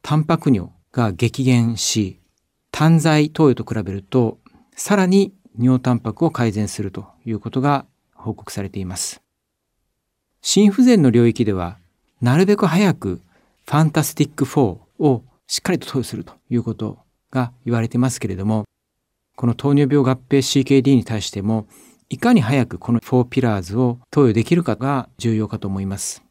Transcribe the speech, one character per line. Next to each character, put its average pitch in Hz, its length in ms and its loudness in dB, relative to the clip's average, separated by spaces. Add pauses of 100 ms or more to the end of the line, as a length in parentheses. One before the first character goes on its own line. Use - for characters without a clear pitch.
タ - 160 -2
ン 156 80 2
パ 165 140 0
ク 156 120 0
尿 92 220 -2 (200)
が 113 200 0
激 117 320 -2
減 117 320 2
し、 101 440 -4 (500)
単 160 280 4
剤 151 320 2
投 156 200 4
与 120 40 4
と 110 100 -8
比 107 180 -6
べ 95 100 -8
る 98 100 -8
と、 117 360 0 (360)
さ - 220 -2
ら 185 100 2
に 196 260 2 (260)
尿 127 220 2
タ 127 140 0
ン 113 40 -2
パ 110 140 -6
ク 165 120 -2
を 160 60 2
改 120 220 -2
善 104 160 -4
す - 140 -10
る 98 80 -6
と - 160 -14 (180)
い 117 80 -8
う 104 80 -6
こ 117 100 -12
と 131 100 -2
が 139 260 -2 (280)
報 110 200 -10
告 - 180 -18
さ 101 100 -8
れ 98 60 -8
て 98 120 -12
い 95 40 -8
ま 90 120 -10
す。 - 260 -10 (1160)
心 202 300 4
不 196 120 0
全 240 200 6
の 131 80 6
領 120 160 4
域 117 180 0
で 104 80 -2
は、 90 260 -6 (420)
な 123 160 2
る 190 100 4
べ 202 100 2
く 202 100 0
早 175 280 2
く 90 260 -8 (440)
フ - 80 -8
ァ 151 120 4
ン 156 60 0
タ 151 120 -2
ス - 120 -6
テ 151 100 2
ィ - 40 -4
ッ - 60 -18
ク 143 100 -2
フ 147 160 -2
ォ 98 180 0 (200)
ー 160 60 -4
を 131 200 2 (220)
し - 120 -8
っ - 20 -6
か - 120 -4
り 156 60 -2
と - 80 -10
投 - 120 -6
与 117 60 -4
す - 120 -12
る - 80 -10
と - 100 -20 (160)
い 120 60 -2
う 117 60 0
こ 113 120 -6
と 104 240 -10 (320)
が 123 220 -4 (120)
言 120 100 -2
わ 113 60 0
れ 117 80 -4
て - 80 -6
ま 123 140 0
す - 80 -10
け 113 100 -8
れ 92 80 -6
ど 98 100 -6
も、 107 180 -2 (720)
こ 123 100 -4
の 120 80 0
糖 143 200 0
尿 143 80 4
病 143 160 2
合 131 200 2 (100)
併 139 140 2
シ - 180 0
ー 131 40 0
ケ 139 140 4
ー 131 40 2
デ 139 100 4
ィ - 20 6
ー - 20 6
に 113 80 2
対 110 180 -6
し - 80 -8
て 101 120 -8
も、 107 240 -2 (420)
い - 100 -8
か 240 140 2
に 220 80 6
早 123 260 2
く 92 120 -12
こ - 140 -4
の 117 100 0
フ 127 180 0
ォ - 20 2
ー - 40 2
ピ 127 140 -2
ラ 110 180 0
ー 92 40 -6
ズ 90 140 -8
を 123 240 -2 (100)
投 143 180 4
与 110 40 2
で 113 100 2
き 170 140 0
る 175 80 0
か 110 120 -2
が 135 320 -4 (100)
重 113 180 -2
要 110 100 -2
か 107 120 -10
と 101 100 -8
思 95 120 -6
い 98 60 -6
ま 95 120 -8
す。 - 320 -12